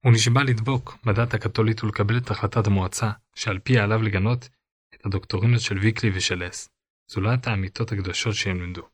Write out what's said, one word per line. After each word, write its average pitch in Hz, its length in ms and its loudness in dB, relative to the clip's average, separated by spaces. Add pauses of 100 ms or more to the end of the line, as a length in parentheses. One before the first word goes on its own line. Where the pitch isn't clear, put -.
הוא 120 80 8
נשבע 117 300 4
לדבוק 127 640 0
בדת 117 280 2
הקתולית 110 500 0
ולקבל 107 340 0
את 123 140 -4
החלטת 104 360 0
המועצה, 98 440 0 (240)
שעל 95 240 -4
פיה 120 240 4
עליו 110 180 2
לגנות 107 480 0 (460)
את - 100 -14
הדוקטרינות 104 560 0
של 98 180 -4
ויקלי 107 340 0
ושל 92 360 -2
אס, - 200 -14 (420)
זולת 113 360 -2
האמיתות 101 440 -4
הקדושות 98 440 -4
שהם 92 260 -4
לימדו. 90 320 -12